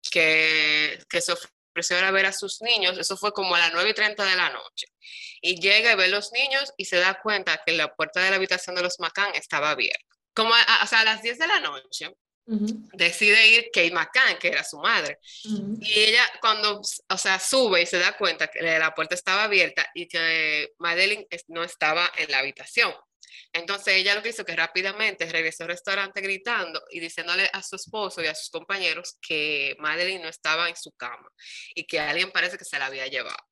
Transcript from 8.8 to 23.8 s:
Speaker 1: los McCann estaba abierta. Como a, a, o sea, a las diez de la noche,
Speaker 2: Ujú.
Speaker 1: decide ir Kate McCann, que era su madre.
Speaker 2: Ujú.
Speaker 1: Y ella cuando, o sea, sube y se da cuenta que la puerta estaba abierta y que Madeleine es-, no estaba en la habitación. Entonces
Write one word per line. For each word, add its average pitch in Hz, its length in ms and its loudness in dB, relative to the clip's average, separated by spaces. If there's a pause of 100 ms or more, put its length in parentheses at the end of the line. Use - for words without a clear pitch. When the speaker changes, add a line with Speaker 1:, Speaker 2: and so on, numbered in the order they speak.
Speaker 1:
los 180 160 -4
McCann 190 360 -2
estaba 147 360 -2
abierta. - 460 -4 (180)
Como 226 200 4
a, 233 80 10
a, 214 220 6
o - 20 2
sea, 220 140 4
a 220 40 4
las 220 180 2
diez 233 160 -4
de 320 80 2
la 370 140 2
noche, - 500 -8 (360)
Speaker 2:
Ujú. 214 480 -4
Speaker 1:
decide 208 540 6
ir 233 160 8 (100)
Kate 170 160 4
McCann, 180 480 2
que 170 100 -2
era 147 160 0
su - 140 -12
madre. 160 400 -2 (260)
Speaker 2:
Ujú. 208 380 -6
Speaker 1:
Y 214 220 0
ella 226 180 6 (180)
cuando, 214 400 0
o - 380 -4
sea, 190 200 2
sube 208 440 4
y 170 40 2
se 180 120 0
da 190 180 2
cuenta 160 300 0
que - 160 -8
la 160 320 2
puerta 160 200 -4
estaba 190 300 0
abierta 180 480 2
y 170 160 -10
que 160 720 0
Madeleine 190 500 0
es-, 170 200 -12
no 165 140 -6
estaba 170 540 0
en 156 140 -4
la 139 80 2
habitación. 151 560 -2 (580)
Entonces 190 420 -2